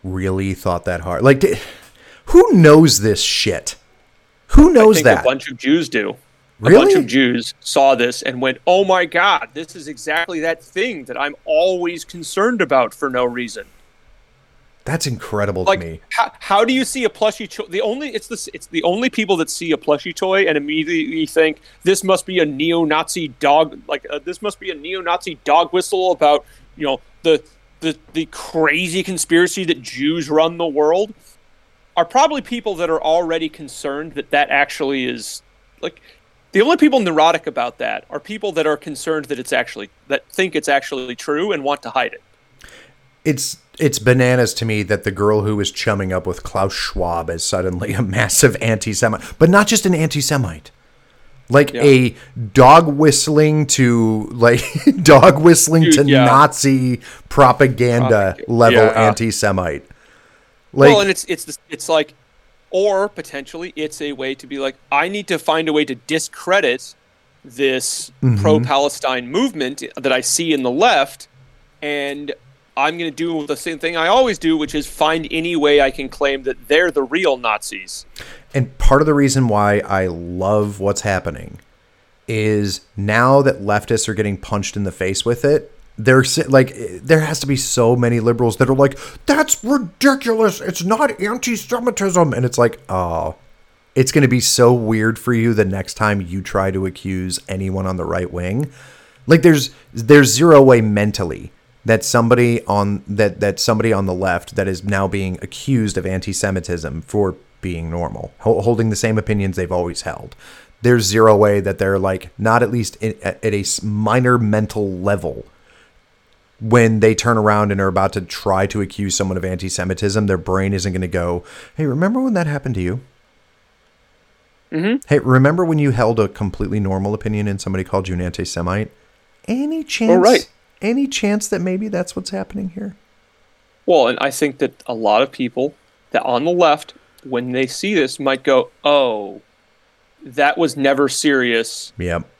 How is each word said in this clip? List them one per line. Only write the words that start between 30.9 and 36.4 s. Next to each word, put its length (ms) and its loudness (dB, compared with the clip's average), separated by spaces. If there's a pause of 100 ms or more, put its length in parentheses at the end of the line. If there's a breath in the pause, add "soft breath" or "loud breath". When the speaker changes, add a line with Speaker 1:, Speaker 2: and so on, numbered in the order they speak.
Speaker 2:
are 80 2
probably 380 0
people 320 -8
that 160 -4
are 100 -2
already 480 -2
concerned 640 -10
that 160 -10
that 220 0
actually 540 -2
is, 360 -10 (400)
like, 200 -12 (520 soft breath)